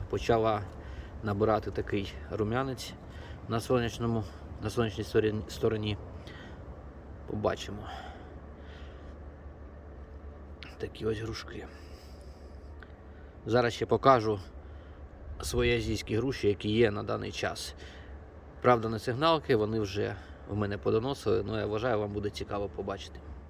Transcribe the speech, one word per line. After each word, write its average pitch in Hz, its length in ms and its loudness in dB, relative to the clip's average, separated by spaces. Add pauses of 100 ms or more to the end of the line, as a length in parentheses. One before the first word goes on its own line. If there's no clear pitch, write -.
почала 110 520 4 (640)
набирати 107 480 4
такий 101 420 0 (180)
рум'янець 120 640 0 (540)
на 113 120 0
сонячному, 117 640 2 (400)
на 110 60 -2
сонячній 110 340 0
сторін-, 107 460 4
стороні. 107 480 2 (1300)
Побачимо. 104 560 0 (3000)
Такі - 280 -8
ось 110 140 0
грушки. - 480 -6 (1800)
Зараз 117 280 6
ще - 120 -2
покажу 110 540 8 (1000)
свої 120 360 4
азійські 110 400 0
груші, 117 300 2
які 101 220 4
є 110 220 8
на 104 120 -2
даний 104 280 -2
час. - 440 -4 (840)
Правда, 117 280 8
не 113 100 0
сигналки, 143 560 4
вони 107 240 4
вже 104 360 0 (340)
в 101 80 -2
мене 101 200 2
подоносили, 110 720 2
але 110 100 0
я 104 60 0
вважаю, 107 340 2
вам 104 120 0
буде 104 180 0
цікаво 101 400 -4
побачити. 98 500 -6 (300)